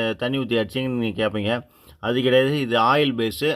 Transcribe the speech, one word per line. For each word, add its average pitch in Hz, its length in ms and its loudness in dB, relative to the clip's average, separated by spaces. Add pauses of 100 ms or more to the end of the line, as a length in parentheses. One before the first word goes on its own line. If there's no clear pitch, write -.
(160)
தண்ணி 131 240 -4
ஊத்தி 117 180 -2
அடிச்சீங்கன்னு 123 440 -2
நீங்க 107 160 -4
கேட்பீங்க. 107 360 -2 (500)
அது 120 180 0
கிடையாது. 131 380 4
இது 117 220 -2
ஆயில் 135 320 4
பேஸ். 113 280 -2 (140)